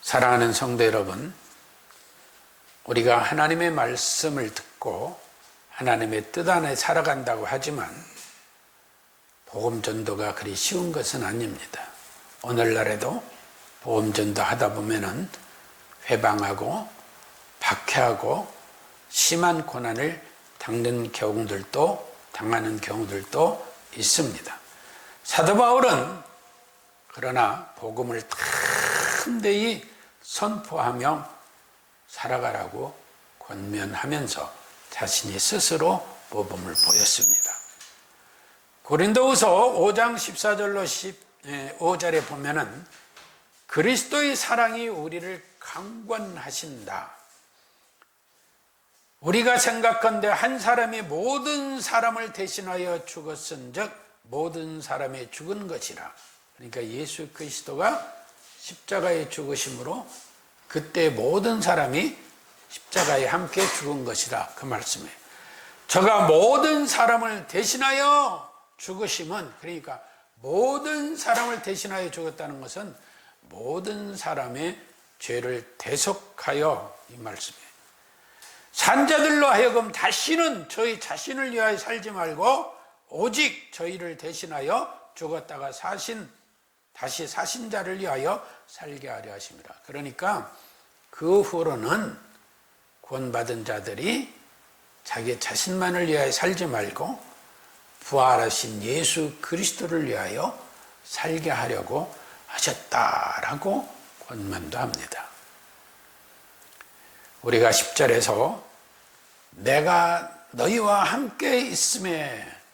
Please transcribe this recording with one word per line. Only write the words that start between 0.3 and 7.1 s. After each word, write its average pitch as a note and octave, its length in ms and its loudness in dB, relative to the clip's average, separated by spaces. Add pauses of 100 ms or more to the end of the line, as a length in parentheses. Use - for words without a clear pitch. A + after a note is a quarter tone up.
성도 A#2+ 320 2
여러분, A2 500 0 (1500)
우리가 A#2+ 340 4
하나님의 E3 520 2
말씀을 B2+ 800 -2
듣고 - 680 -8 (520)
하나님의 A2+ 640 0
뜻 E3+ 160 -2
안에 D#3+ 280 2
살아간다고 C3+ 720 0